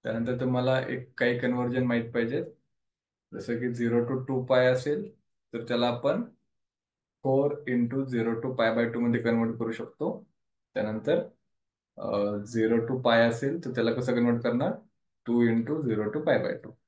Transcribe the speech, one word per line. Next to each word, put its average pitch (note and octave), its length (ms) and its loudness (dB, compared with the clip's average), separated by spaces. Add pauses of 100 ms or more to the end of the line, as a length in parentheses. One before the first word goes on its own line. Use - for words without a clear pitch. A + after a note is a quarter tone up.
त्यानंतर A#2 380 -2
तुम्हाला C3 400 2
एक B2+ 380 -8
काही A#2+ 200 2
कन्व्हर्जन B2 460 0
माहित A#2 280 0
पाहिजे, A#2+ 300 -2 (920)
जसं - 200 -4
की A#2+ 200 -4
झिरो A#2+ 260 2
to B2+ 260 -2
टू B2+ 180 -2
पाय B2+ 220 4
असेल, D3 500 0 (360)
तर A2+ 160 -8
त्याला A#2+ 200 0
आपण C#3 340 0 (1000)
फोर C#3 320 2 (140)
into B2+ 360 0
zero A#2 400 -2
to C3 100 -4
पाय A2+ 200 2
by A#2 200 0
टू A#2+ 60 -4
मध्ये A#2 220 2
कन्व्हर्ट A#2 360 0
करू A2+ 140 -2
शकतो. - 560 -6 (460)
त्यानंतर, A2 540 0 (680)
अ, G#2 460 -2
झिरो A2+ 320 2
to B2 260 -2
पाय A#2 260 6
असेल, - 360 -2
तर - 60 -6
त्याला A#2 220 0
कसं A#2+ 220 -2
कन्व्हर्ट A#2+ 280 2
करणार? B2 300 0 (540)
टू A#2+ 200 4
into A#2+ 420 0
zero G#2+ 240 0
to D#3 140 -4
पाय B2+ 120 4
by - 160 -2 (100)
टू. - 60 -14 (180)